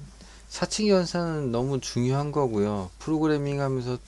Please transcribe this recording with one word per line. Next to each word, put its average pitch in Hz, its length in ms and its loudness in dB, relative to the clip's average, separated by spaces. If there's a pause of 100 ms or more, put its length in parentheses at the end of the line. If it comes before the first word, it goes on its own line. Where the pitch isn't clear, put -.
(500)
사칙 208 400 -2
연산은 170 640 2
너무 131 300 0
중요한 135 500 0
거고요. 104 680 0
프로그래밍 151 600 0
하면서, 127 380 -2 (100)